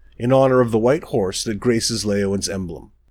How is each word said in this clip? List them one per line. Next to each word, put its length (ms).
in 160
honor 260
of 120
the 60
white 280
horse 400
that 160
graces 420
Leyawiin's 460
emblem. 420